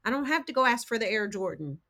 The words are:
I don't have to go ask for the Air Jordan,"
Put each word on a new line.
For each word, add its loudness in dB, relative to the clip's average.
I 0
don't 0
have 0
to -8
go 4
ask 2
for 0
the 0
Air 0
Jordan," -6